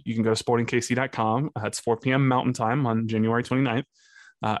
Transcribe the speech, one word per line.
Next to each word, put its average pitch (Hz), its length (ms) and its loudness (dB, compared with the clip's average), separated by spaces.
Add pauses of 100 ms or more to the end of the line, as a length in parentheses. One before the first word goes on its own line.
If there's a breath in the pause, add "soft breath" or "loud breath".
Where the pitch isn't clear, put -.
You 117 100 -4
can 113 100 0
go 110 60 2
to 110 60 2
sporting 120 300 0
K 120 160 0
C 123 120 -2
dot 131 180 -2
com. 117 440 0
Uh, 107 100 -4
it's - 140 -6
four 117 160 0
P 131 160 -2
M 135 160 4
Mountain 127 260 2
Time 123 320 0
on 113 220 0
January 113 340 0
twenty-ninth. 127 440 -2 (560 loud breath)
Uh, 107 180 0